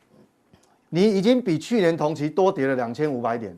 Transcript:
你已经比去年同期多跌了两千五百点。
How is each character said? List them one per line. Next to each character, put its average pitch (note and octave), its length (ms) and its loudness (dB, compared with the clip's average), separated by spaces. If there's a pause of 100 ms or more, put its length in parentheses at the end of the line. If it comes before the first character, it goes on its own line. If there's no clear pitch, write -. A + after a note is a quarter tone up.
(880)
你 F#3+ 280 2
已 F#3+ 60 2
经 B3 180 4
比 F#3 160 -2
去 A3+ 220 -2
年 E3+ 180 2
同 D#3 160 -2
期 D3 160 -4
多 F#3+ 220 2
跌 C#3+ 160 -2
了 C3+ 80 0
两 A#2+ 180 -4
千 D3+ 180 -2
五 A#2+ 120 -4
百 A#2 160 -2
点。 F#2+ 200 -12